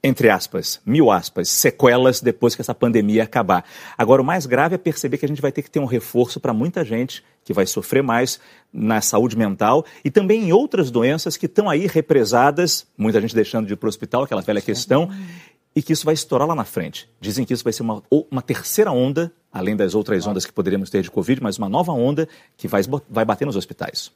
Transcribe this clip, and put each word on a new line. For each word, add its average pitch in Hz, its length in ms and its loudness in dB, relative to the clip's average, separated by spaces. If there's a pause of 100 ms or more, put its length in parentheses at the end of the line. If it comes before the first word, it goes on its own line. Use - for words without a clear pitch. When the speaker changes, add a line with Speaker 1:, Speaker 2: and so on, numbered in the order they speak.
Speaker 1:
entre 123 280 4
aspas, - 560 -4
mil 127 240 6
aspas, 90 380 -2
sequelas 127 720 4
depois 120 340 0
que - 80 -10
essa 117 120 -6
pandemia 113 500 2
acabar. 95 400 0 (340)
Agora, 123 240 8
o - 20 0
mais 160 220 -2
grave 143 300 0
é - 20 -6
perceber 147 400 -4
que - 60 -4
a 143 40 -2
gente 143 140 -4
vai 139 80 0
ter 139 100 -6
que - 100 -16
ter - 100 -2
um 139 60 -2
reforço 120 520 0
pra 131 160 -2
muita 156 300 -2
gente 117 400 -6 (200)
que - 80 -8
vai 95 140 2
sofrer - 360 -2
mais 123 360 -2 (340)
na 110 280 0
saúde 107 360 0
mental 110 480 2 (200)
e 143 60 -2
também 208 340 2
em 165 80 2
outras 202 380 2
doenças 131 460 0
que - 120 -4
tão 208 200 0
aí 165 180 0
represadas, 143 1000 2 (100)
muita 107 240 2
gente 110 140 -6
deixando 110 320 0
de 98 60 -6
ir 101 40 -4
pro 120 120 -6
hospital, 113 340 -4
aquela 110 200 -4
velha 101 180 -2
Speaker 2:
Sim. - 60 -10
Speaker 1:
questão, 135 440 0 (640)
e 156 80 0
que 160 100 -4
isso 151 120 -2
vai 156 100 2
estourar 143 320 -2
lá 165 80 -2
na 123 100 -4
frente. - 460 -10 (100)
Dizem 107 240 -4
que 117 80 -6
isso 120 120 -6
vai 117 80 0
ser 117 100 -8
uma, 110 260 -6
o-, 151 220 2
uma 131 120 -6
terceira 196 500 -2
onda, 139 400 0 (200)
além 95 220 -4
das 98 200 0
outras 98 320 0
Speaker 2:
Ah. 104 40 -2
Speaker 1:
ondas 92 160 -4
que - 60 -18
poderíamos 95 360 -2
ter 98 140 -2
de 85 80 -8
covid, 117 320 -2
mas 104 160 -4
uma 101 100 -6
nova 165 240 -2
onda 139 360 0 (280)
que - 120 -10
vai 101 120 2
esbo-, 131 300 -4
vai 110 140 0
bater 110 220 -2
nos 123 100 -6
hospitais. - 600 -10